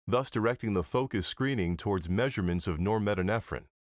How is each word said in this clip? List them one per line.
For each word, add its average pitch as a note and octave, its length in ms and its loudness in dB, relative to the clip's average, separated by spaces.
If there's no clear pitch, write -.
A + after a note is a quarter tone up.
thus B2 240 0
directing A2+ 440 0
the F2+ 100 2
focus B2+ 420 -2
screening G#2 520 0
towards F2+ 320 -2
measurements F#2 580 0
of E2 100 0
normetanephrine. G2+ 880 0